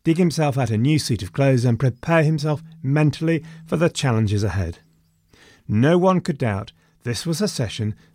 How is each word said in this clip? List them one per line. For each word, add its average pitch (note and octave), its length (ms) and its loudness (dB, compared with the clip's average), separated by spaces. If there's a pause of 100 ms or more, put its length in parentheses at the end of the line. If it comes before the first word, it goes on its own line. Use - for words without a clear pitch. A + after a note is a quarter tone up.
dig D#3+ 120 2
himself D#3 400 0
out B2 120 0
a A2 80 0
new C#3+ 200 2
suit A#2 240 -4
of F#2 120 -12
clothes, C3+ 320 2
and A#2 120 2
prepare C#3 460 0
himself D3+ 400 -2 (180)
mentally D3+ 640 0 (220)
for - 100 -6
the E3 140 2
challenges A2 520 0
ahead. F2+ 380 -4 (880)
No C3+ 300 4
one F#3 240 2
could D3 160 -4
doubt G#2 340 -4 (320)
this A#2+ 220 -6
was D#3+ 160 -4
a G#3 80 0
session G#2+ 440 -4 (220)